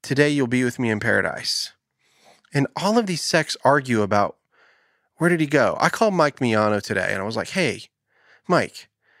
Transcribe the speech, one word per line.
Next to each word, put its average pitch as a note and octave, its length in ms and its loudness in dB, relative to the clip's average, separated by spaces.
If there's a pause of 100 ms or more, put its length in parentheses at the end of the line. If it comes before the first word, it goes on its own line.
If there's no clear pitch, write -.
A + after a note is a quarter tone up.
"Today C#3+ 280 2
you'll C#3+ 160 0
be B2+ 180 0
with A#2+ 140 -2
me A#2+ 120 0
in G#2+ 100 -2
paradise." - 720 -2 (800)
And C#3 140 2 (100)
all G#3 220 0
of A3 80 2
these F3 160 -4
sects - 420 -2
argue B2+ 380 2
about, G2+ 340 0 (800)
"Where E3+ 140 0
did F3 100 2
he D#3 60 0
go?" B2+ 340 2
I D#3+ 80 4
called G#3 260 0
Mike D3+ 260 0
Miano G#2+ 420 2
today F#2+ 300 -4
and G2 100 -4
I - 20 -6
was A2+ 120 -8
like, G2 140 -6
"Hey, C3 340 -4 (600)
Mike, - 420 -2 (320)